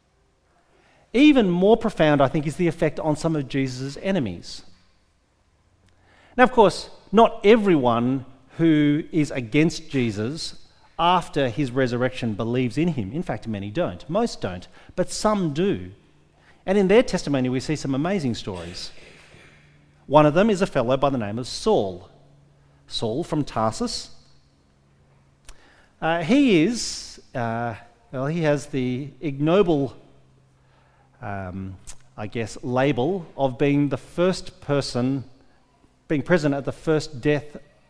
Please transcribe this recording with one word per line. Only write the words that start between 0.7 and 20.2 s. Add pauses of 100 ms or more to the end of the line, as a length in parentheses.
Even
more
profound,
I
think,
is
the
effect
on
some
of
Jesus'
enemies. (1700)
Now,
of
course, (220)
not
everyone (320)
who (100)
is
against
Jesus (420)
after
his
resurrection
believes
in
him.
In
fact,
many
don't.
Most
don't, (280)
but
some
do. (720)
And
in
their
testimony,
we
see
some
amazing
stories. (1120)
One